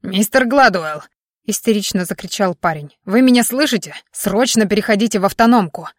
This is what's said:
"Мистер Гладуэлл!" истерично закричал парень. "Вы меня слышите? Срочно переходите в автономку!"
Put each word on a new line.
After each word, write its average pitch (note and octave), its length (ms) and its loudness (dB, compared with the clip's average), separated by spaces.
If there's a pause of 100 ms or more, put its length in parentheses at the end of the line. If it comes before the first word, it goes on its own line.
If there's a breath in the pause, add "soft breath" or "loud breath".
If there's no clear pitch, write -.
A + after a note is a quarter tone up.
"Мистер G#3+ 440 0
Гладуэлл!" F#3 580 2 (420)
истерично G3+ 600 -2
закричал F#3 500 -4
парень. D#3 480 -6
"Вы G#3+ 180 2
меня B3 220 6
слышите? B3 500 -2 (200)
Срочно A3 520 0
переходите G#3 540 0
в F#3 60 -2
автономку!" A3+ 720 2